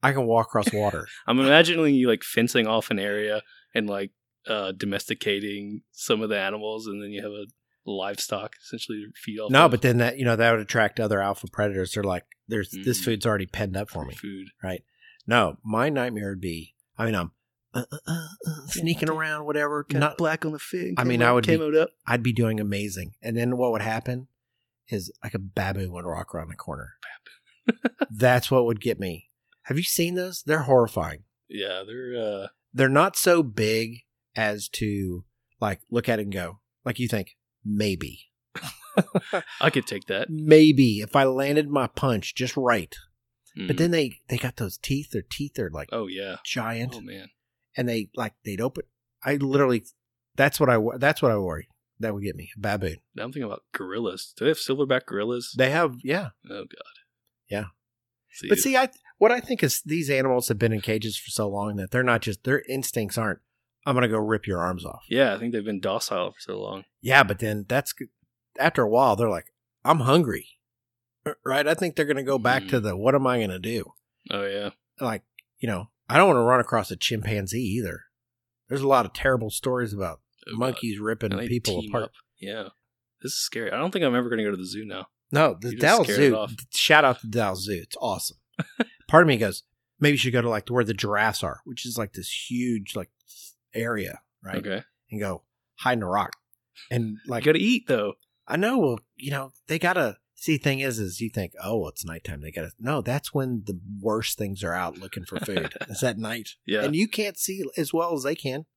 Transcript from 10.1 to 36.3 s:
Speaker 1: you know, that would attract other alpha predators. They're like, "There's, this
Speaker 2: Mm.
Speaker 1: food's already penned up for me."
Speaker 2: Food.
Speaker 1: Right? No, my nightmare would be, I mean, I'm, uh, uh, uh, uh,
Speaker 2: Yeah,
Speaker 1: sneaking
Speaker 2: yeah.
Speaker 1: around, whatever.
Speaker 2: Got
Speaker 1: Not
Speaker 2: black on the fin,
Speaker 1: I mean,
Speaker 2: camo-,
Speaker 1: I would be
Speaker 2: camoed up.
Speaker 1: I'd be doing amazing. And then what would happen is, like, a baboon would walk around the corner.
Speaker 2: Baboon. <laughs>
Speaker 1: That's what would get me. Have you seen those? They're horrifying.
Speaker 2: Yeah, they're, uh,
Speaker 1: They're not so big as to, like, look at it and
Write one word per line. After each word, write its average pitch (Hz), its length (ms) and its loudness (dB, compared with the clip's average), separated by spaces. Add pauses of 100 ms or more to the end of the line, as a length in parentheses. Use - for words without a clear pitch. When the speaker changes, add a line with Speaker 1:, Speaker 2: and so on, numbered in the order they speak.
Speaker 1:
you 131 80 -2
know, 117 100 4
that 117 160 6
would 113 80 4
attract 107 400 0
other 107 220 2
alpha 101 260 -2
predators. 95 460 -2
They're 104 100 -2
like, 90 220 -2 (220)
"There's, 107 240 -4
this 101 300 -2
Speaker 2:
Mm. - 40 -6
Speaker 1:
food's 110 200 -2
already 104 220 0
penned 95 300 -4
up 104 120 -6
for 78 160 -8
me." 64 100 -12
Speaker 2:
Food. 98 340 -14 (140)
Speaker 1:
Right? 92 200 -6 (420)
No, 104 380 4
my 113 260 0
nightmare 123 400 -4
would 95 120 -8
be, 82 340 -8 (220)
I 113 80 -2
mean, 113 100 0
I'm, 87 160 -2 (420)
uh, 123 180 -4
uh, 147 60 -14 (100)
uh, - 40 -4
uh, 165 140 -6 (220)
Speaker 2:
Yeah, 156 200 -8
Speaker 1:
sneaking 165 420 -2
Speaker 2:
yeah. 160 40 0
Speaker 1:
around, 156 320 -4
whatever. 147 380 -2
Speaker 2:
Got 143 160 -2
Speaker 1:
Not 147 180 2
Speaker 2:
black 160 280 0
on 156 80 -4
the 147 60 -10
fin, 180 380 -6
Speaker 1:
I 131 60 2
mean, 123 160 2
Speaker 2:
camo-, 120 100 6
Speaker 1:
I 123 40 6
would 120 140 4
be - 100 6
Speaker 2:
camoed 156 200 2
up. 160 140 2 (140)
Speaker 1:
I'd 117 180 0
be 123 100 2
doing 110 260 2
amazing. 101 640 -4
And 113 140 -4
then 123 220 0
what 123 160 2
would 110 80 0
happen 113 460 -4 (600)
is, 98 240 -6 (120)
like, 110 100 -10
a 95 60 -2
baboon 95 520 -4
would 87 140 -10
walk 85 280 -8
around 80 160 -8
the 85 60 -14
corner. - 380 -12 (720)
Speaker 2:
Baboon. - 140 -2 (280)
<laughs> - 20 -20
Speaker 1:
That's 123 400 4
what 127 160 6
would 117 140 0
get 113 200 -2
me. 90 300 -8 (340)
Have - 140 -4
you 175 60 -2
seen 175 320 0
those? 180 280 -6
They're 151 200 0
horrifying. 110 600 2 (260)
Speaker 2:
Yeah, 98 360 -6
they're, 123 320 -10
uh, 104 300 -4 (260)
Speaker 1:
They're 135 140 4
not 151 300 4
so 175 260 4
big 113 600 -2 (320)
as 104 340 -2
to, 98 560 -4 (340)
like, 101 220 -2 (100)
look 117 160 0
at 113 120 2
it 107 40 -4
and 101 100 -6